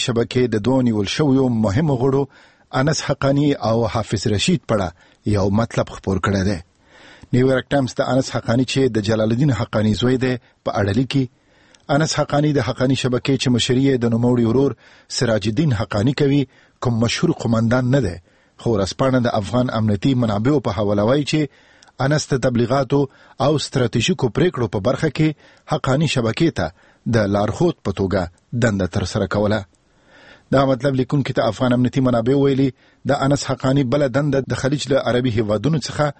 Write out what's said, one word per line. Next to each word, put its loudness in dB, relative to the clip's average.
شبکې 0
د -2
دوو 2
نیول 0
شویو 2
مهمو 2
غړو 2
انس 0
حقاني 2
او 2
حافظ -2
رشید 0
په 2
اړه 0
یو 2
مطلب -2
خپور -2
کړی 0
دی. -2
نیویارک 2
ټایمز 0
د 2
انس 2
حقاني 0
چې 2
د 0
جلال 2
الدین 2
حقاني 0
زوی 2
دی 0
په -4
اړه 0
لیکي، 0
انس 0
حقاني 0
د 0
حقاني 0
شبکې -2
چې -4
مشري 0
یې 2
د 0
نوموړي 2
ورور 2
سراج 0
الدین 2
حقاني 0
کوي، 4
کوم 0
مشهور 0
قومندان 2
نه 2
دی. -6
خو 0
ورځپاڼه 0
د 0
افغان -2
امنیتي 0
منابعو 0
په 0
حواله 0
وایي 0
چې -4
انس 0
د 2
تبلیغاتو 2
او 2
ستراتیژیکو 0
پریکړو 0
په -2
برخه 0
کې 0
حقاني 0
شبکې 0
ته -2
د 2
لارښود 0
په -2
توګه 0
دنده 0
ترسره -2
کوله. 0
دا 4
مطلب 0
لیکونکي -2
ته 0
افغان 0
امنیتي 0
منابع 2
ویلي، 2
د 0
انس 0
حقاني 0
بله 0
دنده -2
د -4
خلیج -2
له 4
عربي 2
هیوادونو 0
څخه -2